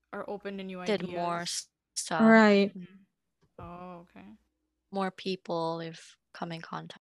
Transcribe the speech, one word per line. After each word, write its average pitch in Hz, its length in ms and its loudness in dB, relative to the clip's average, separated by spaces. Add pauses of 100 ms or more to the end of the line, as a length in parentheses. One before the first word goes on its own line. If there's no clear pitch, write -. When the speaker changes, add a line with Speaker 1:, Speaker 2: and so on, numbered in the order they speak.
(120)
Speaker 1:
are 202 160 -10
open 196 300 -8
to 190 60 -8
new 185 200 -10
Speaker 2:
Did 185 240 -2
more 175 280 -4
Speaker 1:
ideas. 170 60 -6
Speaker 2:
s-, - 260 -8 (260)
stuff. - 280 -2
Speaker 3:
Right. 208 540 8
Speaker 1:
Mm. 180 100 -14 (720)
Oh, 175 520 -16
okay. 190 160 -20 (640)
Speaker 2:
More 190 180 -4
people 165 680 -4
they've 165 380 -14 (180)
come 170 180 -8
in 165 80 -10
contact. 160 440 -14